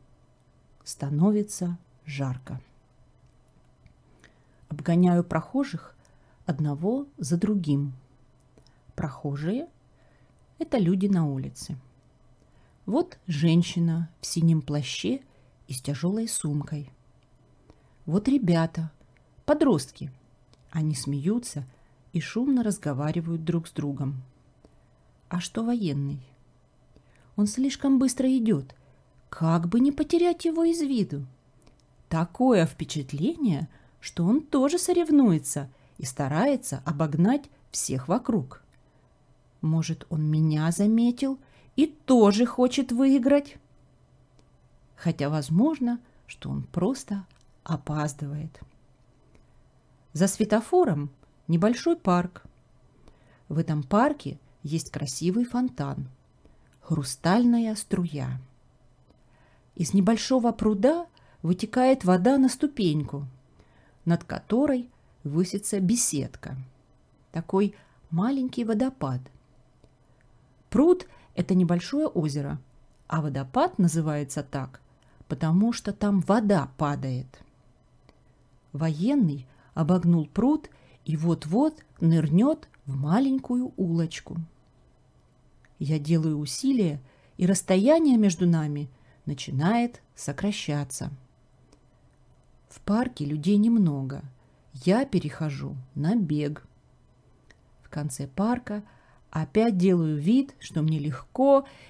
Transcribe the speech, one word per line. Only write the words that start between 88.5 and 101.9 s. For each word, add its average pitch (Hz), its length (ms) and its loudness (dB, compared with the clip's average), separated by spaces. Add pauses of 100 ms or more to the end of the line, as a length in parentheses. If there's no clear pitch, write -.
начинает 175 760 -2 (140)
сокращаться. 147 960 -6 (1600)
В - 120 -20
парке 233 440 -2
людей 151 320 2
немного. 165 640 2 (500)
Я 190 320 2
перехожу 147 720 -4 (200)
на 151 200 0
бег. 151 500 -2 (1160)
В - 60 -20
конце 147 380 -6
парка 208 560 -4 (460)
опять 208 480 0
делаю 175 400 4
вид, 226 420 2
что - 220 -6
мне 156 180 2
легко 269 680 2 (240)